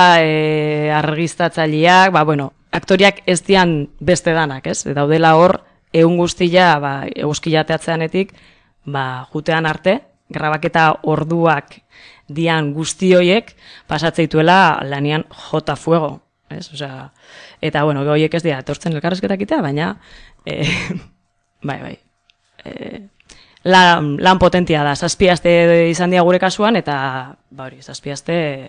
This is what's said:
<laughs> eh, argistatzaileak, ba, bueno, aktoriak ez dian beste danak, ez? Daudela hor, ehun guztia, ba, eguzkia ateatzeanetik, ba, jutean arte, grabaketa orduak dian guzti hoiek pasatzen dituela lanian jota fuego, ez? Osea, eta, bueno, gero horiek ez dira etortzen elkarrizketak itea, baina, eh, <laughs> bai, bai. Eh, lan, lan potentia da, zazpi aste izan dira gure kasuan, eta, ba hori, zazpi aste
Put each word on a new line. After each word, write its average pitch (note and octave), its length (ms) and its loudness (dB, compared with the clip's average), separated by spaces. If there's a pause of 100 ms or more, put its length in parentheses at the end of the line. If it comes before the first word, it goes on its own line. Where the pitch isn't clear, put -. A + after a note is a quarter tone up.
(200)
<laughs> - 0 -
eh, D3+ 760 -2
argistatzaileak, D#3+ 1200 2
ba, D#3 80 4
bueno, D3 300 -2 (180)
aktoriak F#3+ 560 0
ez F3+ 160 0
dian F3 540 0
beste E3+ 360 0
danak, D3+ 380 -4
ez? - 160 -8
Daudela D3+ 480 2
hor, - 240 4 (360)
ehun E3+ 220 4
guztia, F3 600 2
ba, C#3+ 140 -4 (140)
eguzkia D#3 600 -2
ateatzeanetik, E3 680 -4 (540)
ba, C3 460 -6
jutean D#3+ 340 -2
arte, F#3 320 0 (280)
grabaketa D#3 760 0
orduak D#3 800 -2 (460)
dian D#3+ 480 -2
guzti D#3+ 400 0
hoiek F3+ 400 2 (320)
pasatzen D#3 420 -2
dituela D#3+ 540 4
lanian C#3+ 420 -4 (120)
jota D#3 380 -6
fuego, D#3 460 -2 (300)
ez? D#3+ 180 -16
Osea, C#3 420 -14 (460)
eta, D#3 260 -2
bueno, D3 180 0
gero D3 140 -2
horiek D#3 200 0
ez E3 100 -4
dira C#3+ 160 -2
etortzen D3 340 -8
elkarrizketak F#3+ 480 -4
itea, C#4 200 -2
baina, D#3 320 -4 (480)
eh, D3+ 260 -6 (500)
<laughs> - 440 -20
bai, C#3 180 -8
bai. - 140 -16 (640)
Eh, - 420 -16 (640)
lan, F3 540 4
lan F#3 200 2
potentia E3+ 460 2
da, C#3+ 100 0
zazpi F3 340 0
aste F3 260 2 (320)
izan F3 260 -2
dira F3+ 100 2
gure F3+ 160 4
kasuan, G#3 380 0
eta, C#3+ 220 -4 (480)
ba C3+ 180 -18
hori, B2+ 180 -18
zazpi C#3 300 -14
aste E3 240 -6 (320)